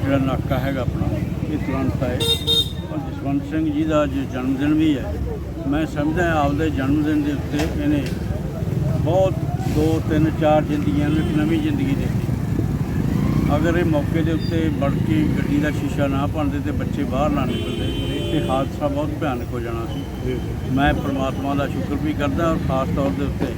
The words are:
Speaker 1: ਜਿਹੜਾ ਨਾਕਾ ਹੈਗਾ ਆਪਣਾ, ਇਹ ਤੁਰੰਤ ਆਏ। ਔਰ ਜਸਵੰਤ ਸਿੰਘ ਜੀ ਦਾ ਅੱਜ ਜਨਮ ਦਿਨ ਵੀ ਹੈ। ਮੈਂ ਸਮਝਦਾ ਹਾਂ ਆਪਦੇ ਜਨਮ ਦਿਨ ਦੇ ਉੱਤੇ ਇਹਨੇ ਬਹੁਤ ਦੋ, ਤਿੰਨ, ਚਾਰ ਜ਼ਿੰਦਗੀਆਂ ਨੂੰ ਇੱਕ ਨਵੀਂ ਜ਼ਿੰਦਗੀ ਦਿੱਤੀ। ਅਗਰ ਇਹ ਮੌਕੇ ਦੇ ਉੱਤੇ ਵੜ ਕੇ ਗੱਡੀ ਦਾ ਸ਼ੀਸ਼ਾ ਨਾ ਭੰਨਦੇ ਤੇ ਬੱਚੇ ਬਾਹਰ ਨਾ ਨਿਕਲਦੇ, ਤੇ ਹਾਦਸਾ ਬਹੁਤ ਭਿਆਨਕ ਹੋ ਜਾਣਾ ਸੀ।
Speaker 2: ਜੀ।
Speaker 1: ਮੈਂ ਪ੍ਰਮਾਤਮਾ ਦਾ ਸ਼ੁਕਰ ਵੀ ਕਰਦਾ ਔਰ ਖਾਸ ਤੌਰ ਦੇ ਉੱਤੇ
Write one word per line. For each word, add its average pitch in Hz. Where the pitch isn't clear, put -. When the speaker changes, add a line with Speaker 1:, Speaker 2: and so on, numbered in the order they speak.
Speaker 1:
ਜਿਹੜਾ 139
ਨਾਕਾ 131
ਹੈਗਾ 135
ਆਪਣਾ, -
ਇਹ 151
ਤੁਰੰਤ -
ਆਏ। 123
ਔਰ 156
ਜਸਵੰਤ 139
ਸਿੰਘ 156
ਜੀ 151
ਦਾ 156
ਅੱਜ 143
ਜਨਮ 127
ਦਿਨ 147
ਵੀ 160
ਹੈ। -
ਮੈਂ 151
ਸਮਝਦਾ 156
ਹਾਂ 165
ਆਪਦੇ 147
ਜਨਮ 139
ਦਿਨ 151
ਦੇ 143
ਉੱਤੇ 147
ਇਹਨੇ 147
ਬਹੁਤ 190
ਦੋ, 156
ਤਿੰਨ, 156
ਚਾਰ 151
ਜ਼ਿੰਦਗੀਆਂ 147
ਨੂੰ 156
ਇੱਕ 156
ਨਵੀਂ 156
ਜ਼ਿੰਦਗੀ 139
ਦਿੱਤੀ। -
ਅਗਰ 165
ਇਹ 175
ਮੌਕੇ 160
ਦੇ 165
ਉੱਤੇ 160
ਵੜ 139
ਕੇ 156
ਗੱਡੀ 143
ਦਾ 147
ਸ਼ੀਸ਼ਾ 143
ਨਾ 139
ਭੰਨਦੇ 143
ਤੇ 151
ਬੱਚੇ 131
ਬਾਹਰ 131
ਨਾ 143
ਨਿਕਲਦੇ, -
ਤੇ 139
ਹਾਦਸਾ 135
ਬਹੁਤ 143
ਭਿਆਨਕ 123
ਹੋ 123
ਜਾਣਾ 117
ਸੀ। 135
Speaker 2:
ਜੀ। 127
Speaker 1:
ਮੈਂ 143
ਪ੍ਰਮਾਤਮਾ 135
ਦਾ 139
ਸ਼ੁਕਰ 135
ਵੀ 147
ਕਰਦਾ 147
ਔਰ 160
ਖਾਸ 135
ਤੌਰ 139
ਦੇ 139
ਉੱਤੇ 131